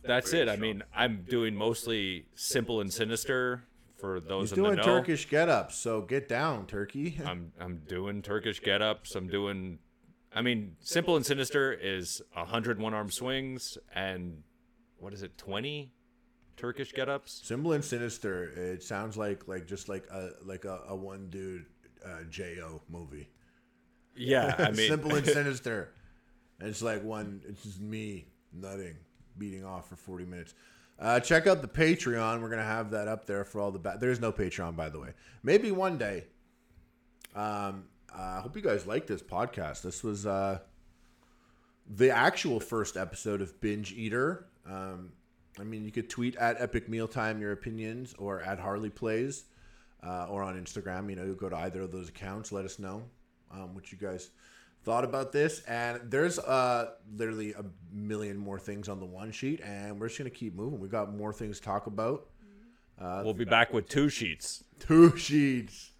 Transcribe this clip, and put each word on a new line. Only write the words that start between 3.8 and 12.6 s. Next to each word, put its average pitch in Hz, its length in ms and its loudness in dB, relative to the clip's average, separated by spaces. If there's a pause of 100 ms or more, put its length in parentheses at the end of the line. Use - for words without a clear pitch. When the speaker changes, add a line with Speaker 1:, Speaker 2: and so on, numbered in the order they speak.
Speaker 1:
for 95 200 -4
those 95 320 -2
Speaker 3:
He's 98 80 0
Speaker 1:
in 98 60 6
the 104 60 6
Speaker 3:
doing 98 80 4
Speaker 1:
know. 104 40 4
Speaker 3:
Turkish 127 460 4
get-ups, 147 480 4
so 113 240 0
get 123 280 -2
down, 117 380 0
Turkey. 135 560 -4
<laughs> - 20 -6
Speaker 1:
I'm, 87 360 -6
I'm 87 260 -6
doing 95 360 -4
Turkish 104 380 -2
get-ups. 104 540 2
I'm 92 140 -4
doing, 95 500 -2 (560)
I 107 80 0
mean, 107 380 0
Simple 170 360 2
and 135 80 4
Sinister 135 480 2
is 92 500 -4 (120)
a 85 120 -4
hundred 110 340 0